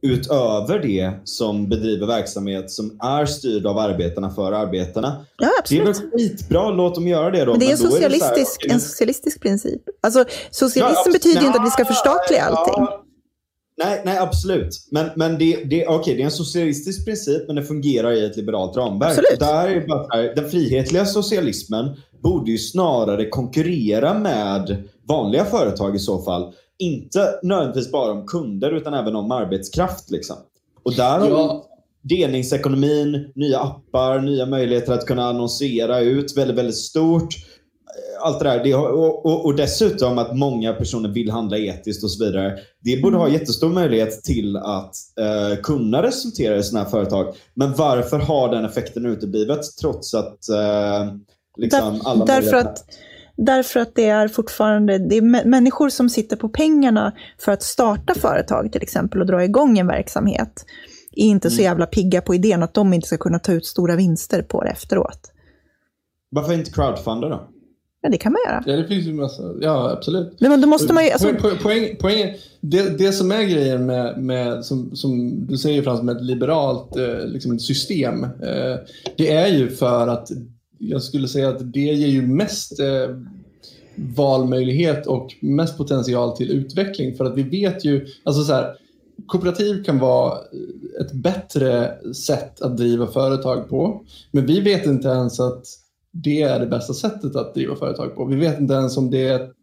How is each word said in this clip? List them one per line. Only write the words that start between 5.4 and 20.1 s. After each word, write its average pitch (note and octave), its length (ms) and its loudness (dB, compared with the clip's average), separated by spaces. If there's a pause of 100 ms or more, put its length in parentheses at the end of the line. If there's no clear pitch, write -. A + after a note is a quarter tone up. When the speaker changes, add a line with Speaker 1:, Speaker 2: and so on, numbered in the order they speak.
Speaker 1:
Det - 80 2
är - 40 4
väl G#3+ 100 4
Speaker 2:
absolut. G3+ 240 -6
Speaker 1:
skitbra, G#3 560 0
låt F3+ 240 2
dem E3+ 140 -4
göra E3+ 220 2
det F3 140 2
då. F3 60 2
Speaker 2:
Men A#3+ 100 6
det B3+ 120 6
är D#4 100 2
Speaker 1:
Men F4 80 4
då - 60 4
är E4 120 4
det C#4 100 4
så E4+ 60 2
här, B3+ 100 2
Speaker 2:
socialistisk, C4 300 0
Speaker 1:
okej, B3+ 100 2
Speaker 2:
en A#3 60 4
socialistisk - 600 -2
princip. - 420 -2 (200)
Alltså, A#3 220 4 (260)
socialism C4 540 2
Speaker 1:
Ja, F4+ 60 4
abs-, - 20 4
Speaker 2:
betyder E4+ 280 6
ju C#4+ 60 6
inte B3+ 120 4
att A3 80 2
vi A#3 40 2
ska - 120 2
Speaker 1:
ja, - 40 4
Speaker 2:
förstatliga D#4 520 2 (120)
Speaker 1:
ja. - 60 2
Speaker 2:
allting. F3 300 2 (1000)
Speaker 1:
Nej, G3+ 200 -2
nej, F#3+ 140 0
absolut. F3 720 -2
Men, D#3 160 0 (100)
men D#3+ 220 0
det, E3 260 2
det, D#3 220 0
okej, D#3 280 2
det A#2 80 -2
är - 20 2
en D3+ 60 0
socialistisk E3+ 760 -4
princip, F#3+ 420 -2
men D3+ 100 -4
det C#3 80 -2
fungerar C3+ 480 0
i A2 120 2
ett G#2 120 -4
liberalt G2+ 400 -4
ramverk. A#2+ 340 0
Speaker 2:
Absolut. - 300 4
Speaker 1:
Där D#3 280 2
är F3+ 120 0
det D3 60 -8
bara D3+ 180 -2
så - 120 -10